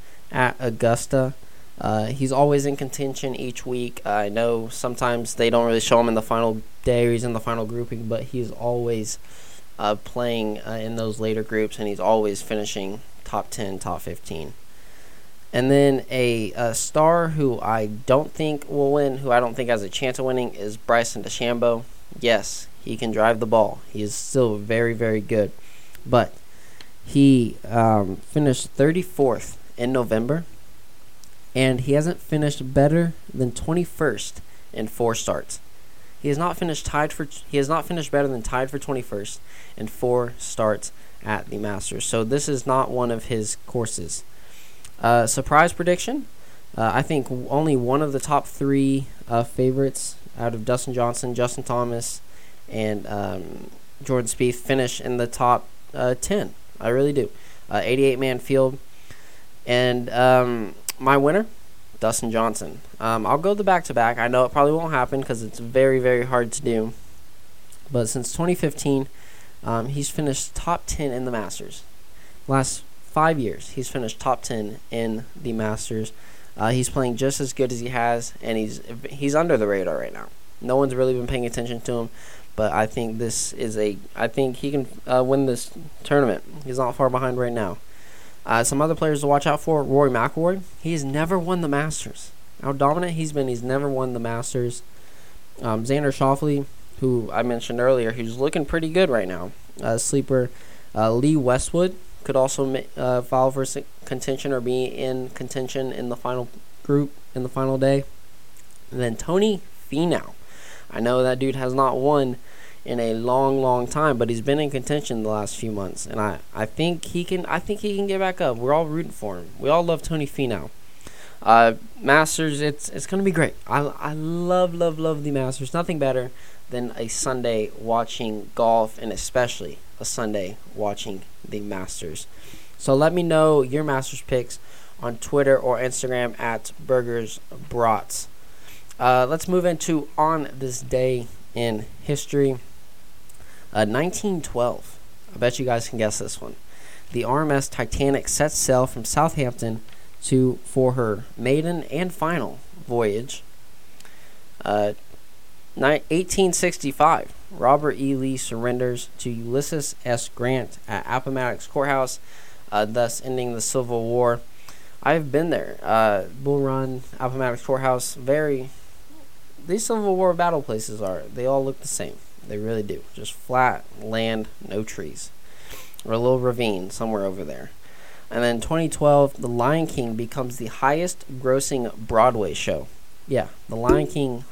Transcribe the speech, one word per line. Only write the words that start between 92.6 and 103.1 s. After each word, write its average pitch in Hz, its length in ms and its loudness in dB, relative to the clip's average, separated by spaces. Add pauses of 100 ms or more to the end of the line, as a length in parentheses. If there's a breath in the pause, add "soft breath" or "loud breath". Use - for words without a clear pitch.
How 139 100 0
dominant 156 400 2
he's 160 200 -2
been, 139 140 0
he's 120 160 -2
never 135 260 0
won 131 240 0
the 120 60 -4
Masters. 120 640 -2 (800 loud breath)
Um, 113 220 0
Xander 139 280 2
Schauffele, 139 540 2 (320)
who 123 340 2
I 113 120 2
mentioned 120 360 -2
earlier, 123 300 4
who's 117 280 -4
looking 147 280 2
pretty 160 240 -2
good 180 180 4
right 107 200 2
now. 90 240 -6 (280)
Uh, 113 180 0
sleeper, 131 520 2 (460 loud breath)
uh, 113 160 4
Lee 143 240 4
Westwood 151 580 2 (280)
could 135 140 -2
also 135 280 2
ma-, 131 160 0 (160)
uh, 127 240 2